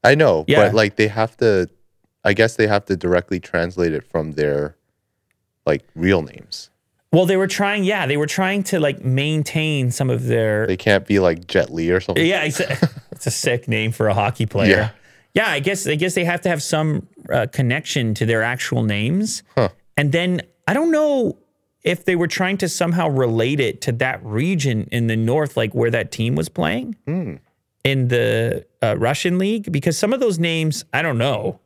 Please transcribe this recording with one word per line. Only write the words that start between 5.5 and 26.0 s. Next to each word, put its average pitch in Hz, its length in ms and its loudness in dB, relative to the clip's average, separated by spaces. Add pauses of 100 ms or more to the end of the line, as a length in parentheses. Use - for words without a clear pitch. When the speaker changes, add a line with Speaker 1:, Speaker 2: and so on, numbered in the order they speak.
Speaker 1:
like, 76 180 0 (120)
real 90 260 2
names. - 480 -16 (420)
Speaker 2:
Well, 175 140 6
they 190 120 2
were 190 100 0
trying, 202 360 -2
yeah, 185 220 -2
they 143 120 0
were 151 100 -2
trying 190 360 -2
to, 190 160 -2
like, 147 240 -2
maintain 147 880 0
some 131 180 -2
of 123 180 -2
their 110 400 0
Speaker 1:
They 95 100 0
can't 101 280 2
be, 101 140 4
like, 87 280 2
Jet 87 260 0
Li 82 160 -2
or 90 100 4
something. 101 260 0
Speaker 2:
Yeah, 170 180 0
it's 151 160 -4
a, - 180 -4 (240)
<laughs> - 100 -20
it's - 160 -16
a 131 40 -2
sick - 360 -2
name 110 240 0
for 110 160 -2
a 101 60 2
hockey 104 320 -2
player. 98 240 2
Speaker 1:
Yeah. 107 200 4 (440)
Speaker 2:
Yeah, 214 160 0
I 147 100 -2
guess, 185 260 -2
I 151 100 0
guess 175 180 0
they 180 100 0
have 175 180 -2
to 185 80 -2
have 156 140 -2
some, 156 440 -2 (220)
uh, 117 220 0
connection 123 640 -2
to 110 120 -2
their 113 180 2
actual 120 400 -2
names. 123 600 -2 (140)
Speaker 1:
Huh. 110 100 2 (300)
Speaker 2:
And 147 160 0
then 175 280 0 (260)
I 208 60 0
don't 320 180 2
know 285 460 0 (460)
if 175 220 -2
they 185 100 2
were 170 120 0
trying 190 300 -2
to 185 120 -2
somehow 170 400 0
relate 127 500 2
it 120 220 0
to 131 120 -2
that 127 320 -2
region 131 680 0
in 117 160 0
the 110 100 0
north, 131 400 0
like, 110 160 -2
where 117 180 0
that 117 200 -2